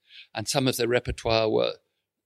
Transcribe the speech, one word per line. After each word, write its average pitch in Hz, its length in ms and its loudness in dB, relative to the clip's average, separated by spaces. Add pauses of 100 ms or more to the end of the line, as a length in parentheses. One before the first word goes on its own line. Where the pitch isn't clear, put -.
(320)
And 110 140 -8
some 131 220 0
of 120 80 0
their 120 100 0
repertoire 113 640 0
were 117 300 0 (480)